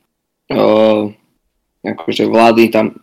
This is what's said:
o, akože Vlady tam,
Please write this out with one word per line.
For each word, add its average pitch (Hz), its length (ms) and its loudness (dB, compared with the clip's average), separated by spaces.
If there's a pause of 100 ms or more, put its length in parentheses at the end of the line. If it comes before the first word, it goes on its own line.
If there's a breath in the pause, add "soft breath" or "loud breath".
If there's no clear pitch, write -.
(520)
o, 107 640 0 (640)
akože 107 460 -6
Vlady 113 400 2
tam, 110 360 -2